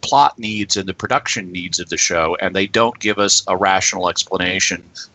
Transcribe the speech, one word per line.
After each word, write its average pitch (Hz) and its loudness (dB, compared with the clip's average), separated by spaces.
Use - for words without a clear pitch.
plot 143 4
needs 107 -4
and 95 -4
the 95 -4
production 107 -4
needs 90 -6
of 85 -10
the 82 -4
show, 85 2
and 92 -2
they 98 2
don't 113 2
give 104 0
us 101 2
a 95 2
rational 95 2
explanation 90 -2